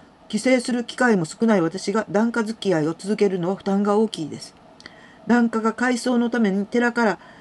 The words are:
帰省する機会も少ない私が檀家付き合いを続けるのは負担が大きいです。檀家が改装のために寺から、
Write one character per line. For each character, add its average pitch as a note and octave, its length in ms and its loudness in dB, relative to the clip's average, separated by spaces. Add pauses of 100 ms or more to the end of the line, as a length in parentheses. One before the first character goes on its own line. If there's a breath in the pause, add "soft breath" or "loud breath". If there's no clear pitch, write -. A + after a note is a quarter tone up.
(280 loud breath)
帰 G#3 120 -4
省 B3+ 200 4
す B3 120 -6
る A#3+ 100 -2
機 - 140 -14
会 A#3+ 200 4
も E3+ 80 0
少 - 220 -4
な A3 100 4
い F#3 40 4
私 F3 320 -2
が G#3+ 180 0
檀 A3+ 220 0
家 A#3 100 -2
付 A3 160 -8
き F#3+ 160 0
合 D#3 60 2
い D3+ 80 0
を E3 100 -4
続 G3 160 -4
け G3+ 140 2
る F#3 100 -4
の E3+ 120 -2
は G3 40 0
負 - 80 -10
担 G3 220 0
が G3+ 120 2
大 A3 120 2
き D#3+ 160 -8
い C#3+ 40 -8
で - 120 -14
す。 - 160 -20 (720 loud breath)
檀 A#3 220 4
家 A3+ 100 -2
が A3 120 0
改 B3 260 -2
装 B3 200 0
の A#3 120 0
た A#3+ 100 0
め G#3 100 2
に G3 160 -2
寺 A#3+ 240 0
か A#3 140 0
ら、 F#3+ 140 0 (220 loud breath)